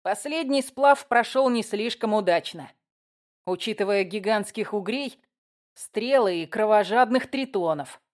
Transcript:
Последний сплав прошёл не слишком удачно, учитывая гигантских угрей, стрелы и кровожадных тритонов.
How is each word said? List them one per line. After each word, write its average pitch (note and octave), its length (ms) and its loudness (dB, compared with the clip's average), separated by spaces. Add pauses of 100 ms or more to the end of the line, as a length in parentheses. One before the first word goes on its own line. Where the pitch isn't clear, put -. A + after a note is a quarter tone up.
Последний C#4 600 -2
сплав C#4 460 2
прошёл B3 420 2
не A#3 140 0
слишком G#3+ 500 -4
удачно, F3 580 0 (760)
учитывая G3+ 580 0
гигантских G#3 720 -4
угрей, A#3 480 -6 (540)
стрелы A3 640 0
и D#3+ 40 -6
кровожадных G#3+ 840 2
тритонов. F3+ 720 -4 (120)